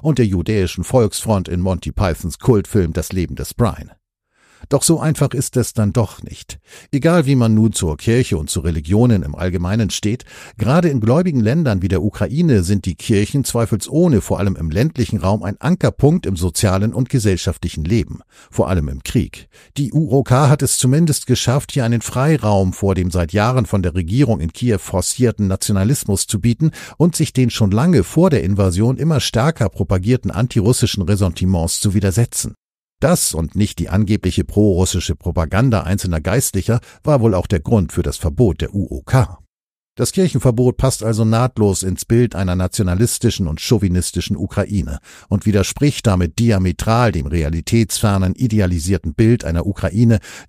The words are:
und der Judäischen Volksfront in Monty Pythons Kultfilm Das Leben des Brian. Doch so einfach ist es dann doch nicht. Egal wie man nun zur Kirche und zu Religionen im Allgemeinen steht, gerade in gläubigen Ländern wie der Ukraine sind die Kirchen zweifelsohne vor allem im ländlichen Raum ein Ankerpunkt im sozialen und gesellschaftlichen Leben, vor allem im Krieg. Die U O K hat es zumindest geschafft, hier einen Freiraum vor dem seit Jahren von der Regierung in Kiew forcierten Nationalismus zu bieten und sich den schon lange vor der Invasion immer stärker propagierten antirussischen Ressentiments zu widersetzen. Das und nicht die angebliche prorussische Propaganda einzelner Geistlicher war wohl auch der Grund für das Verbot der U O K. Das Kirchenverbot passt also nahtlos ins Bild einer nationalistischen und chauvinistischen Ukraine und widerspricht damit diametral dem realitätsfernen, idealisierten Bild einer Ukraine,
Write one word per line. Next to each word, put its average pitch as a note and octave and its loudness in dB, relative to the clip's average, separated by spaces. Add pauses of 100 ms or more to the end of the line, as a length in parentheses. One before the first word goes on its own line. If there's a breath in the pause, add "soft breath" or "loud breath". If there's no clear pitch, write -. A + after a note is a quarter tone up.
und D3 2
der A#2+ 4
Judäischen F#2 0
Volksfront G#2+ 0
in F2+ -2
Monty F2+ -2
Pythons E2+ -4
Kultfilm G2 2
Das - -6
Leben E2+ -4
des - -10
Brian. - -4 (760 soft breath)
Doch - 0
so E3 2
einfach C#3+ 0
ist - -6
es A#2+ -2
dann G#2 0
doch - -4
nicht. - -16 (320 loud breath)
Egal D#3+ 2
wie C3+ 4
man A2+ 4
nun G#2+ 4
zur D#2 -2
Kirche A2+ 0
und D2+ -6
zu - -4
Religionen F2 2
im D2 -8
Allgemeinen F#2 -2
steht, - -4 (320 loud breath)
gerade D#3 2
in C3+ 0
gläubigen C#3 2
Ländern A2+ 2
wie F#2+ 0
der F2+ 0
Ukraine A2+ 2
sind G2 0
die E2+ -4
Kirchen G#2 0
zweifelsohne A#2+ 0
vor - -2
allem F#2+ -2
im D#2+ -4
ländlichen A2 -2
Raum G2+ 0
ein G2 -6
Ankerpunkt D3+ 2
im F#2+ -2
sozialen F#2 0
und A#2 -2
gesellschaftlichen F#2 -2
Leben, G2 -2 (320 soft breath)
vor - 0
allem D#2+ 0
im C2+ -10
Krieg. - -4 (300 soft breath)
Die C#3 -4
U D3 0
O C3+ 4
K C3+ 4
hat D3 2
es C3 -2
zumindest D3 2
geschafft, B2+ 0
hier B2+ -2
einen A#2 0
Freiraum A2 0
vor G2 0
dem F#2 -2
seit F2 -2
Jahren A#2 2
von G2+ -2
der E2+ -2
Regierung G2 0
in E2 -2
Kiew A#2 -2
forcierten G#2 -2
Nationalismus G2 -2
zu F#2+ -4
bieten A#2+ 0 (260 loud breath)
und E3+ 2
sich - -2
den B2+ 2
schon G#2 0
lange B2+ 4
vor F3 2
der A#2+ 2
Invasion G2 0
immer D3+ 0
stärker A#2+ 0
propagierten G2+ -2
antirussischen G#2+ 0
Ressentiments F#2 0
zu G2+ 0
widersetzen. G2+ -2 (460)
Das E3 2
und D#2+ -4
nicht G2+ -2
die - -4
angebliche G2 0
prorussische F#2 2
Propaganda F#2 0
einzelner F2+ -2
Geistlicher G#2 0 (200 loud breath)
war C#3+ 2
wohl A2 4
auch F2+ -2
der E2+ 0
Grund G2+ 0
für E2+ 0
das D2 -4
Verbot F2 0
der - -6
U G2 -2
O - -10
K. - 0 (560)
Das - -2
Kirchenverbot B2+ 2
passt - -2
also A2+ 0
nahtlos A2 2
ins F#2 -4
Bild A#2 2
einer F2+ -2
nationalistischen F#2 0
und D#2 -6
chauvinistischen F2+ 0
Ukraine F2+ -4 (280 loud breath)
und G2+ -2
widerspricht G#2 0
damit F2+ 0
diametral A2 2
dem D#2 -4
realitätsfernen, F#2 0
idealisierten F#2 -2
Bild A2 2
einer E2 -2
Ukraine, G#2+ 2 (300 loud breath)